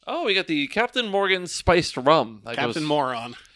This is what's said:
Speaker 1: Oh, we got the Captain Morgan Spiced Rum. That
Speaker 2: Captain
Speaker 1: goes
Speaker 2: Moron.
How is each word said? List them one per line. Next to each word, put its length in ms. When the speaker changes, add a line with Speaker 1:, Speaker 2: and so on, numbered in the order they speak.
Speaker 1:
Oh, 180
we 80
got 140
the 220
Captain 400
Morgan 380
Spiced 520
Rum. 480
That 100
Speaker 2:
Captain 240
Speaker 1:
goes 80
Speaker 2:
Moron. 460